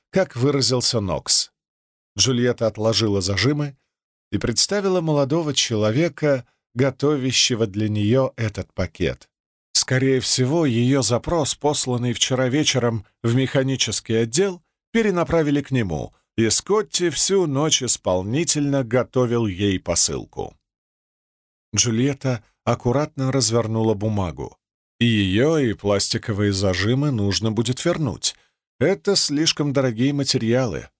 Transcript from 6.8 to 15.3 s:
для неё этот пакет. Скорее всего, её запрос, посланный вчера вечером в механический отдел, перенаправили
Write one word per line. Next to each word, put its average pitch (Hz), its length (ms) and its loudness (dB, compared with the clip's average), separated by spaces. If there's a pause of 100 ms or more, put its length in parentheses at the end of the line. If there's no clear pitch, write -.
для 104 220 -2
неё 107 460 2
этот 107 380 -6
пакет. - 560 -4 (440)
Скорее 131 460 2
всего, 139 460 0
её 127 360 2
запрос, 131 540 0
посланный 123 580 -2
вчера 127 360 0
вечером 120 560 0 (180)
в 117 120 2
механический 131 800 0
отдел, 151 460 0 (300)
перенаправили 165 720 2